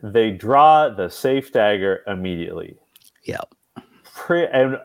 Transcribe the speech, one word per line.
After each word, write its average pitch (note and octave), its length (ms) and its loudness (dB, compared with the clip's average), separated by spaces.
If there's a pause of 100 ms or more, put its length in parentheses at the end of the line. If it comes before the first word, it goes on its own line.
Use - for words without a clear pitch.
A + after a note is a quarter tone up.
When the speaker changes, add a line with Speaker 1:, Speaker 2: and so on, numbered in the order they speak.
Speaker 1:
They A2 280 0
draw C#3+ 580 4
the F#2+ 200 -6
safe C3+ 420 -4
dagger G2+ 540 0
immediately. F2+ 720 -8 (460)
Speaker 2:
Yep. - 320 -12 (580)
Speaker 1:
Pre-, F3 340 -2
and C3 380 0